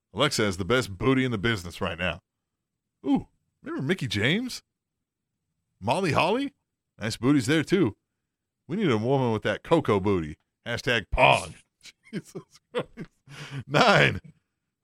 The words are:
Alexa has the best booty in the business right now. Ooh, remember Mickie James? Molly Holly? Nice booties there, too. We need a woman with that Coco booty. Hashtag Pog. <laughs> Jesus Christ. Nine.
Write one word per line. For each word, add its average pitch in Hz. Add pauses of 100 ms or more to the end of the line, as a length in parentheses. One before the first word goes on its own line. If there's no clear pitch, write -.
(140)
Alexa 120
has 95
the 95
best 107
booty 131
in 127
the 113
business 92
right 87
now. 87 (840)
Ooh, 269 (360)
remember 285
Mickie 165
James? 143 (1160)
Molly 151
Holly? 208 (460)
Nice 107
booties 131
there, 160
too. 165 (720)
We 170
need 190
a 110
woman 127
with 107
that 104
Coco 123
booty. 90 (280)
Hashtag 117 (100)
Pog. 120 (280)
<laughs> -
Jesus 196 (320)
Christ. 247 (800)
Nine. 147 (640)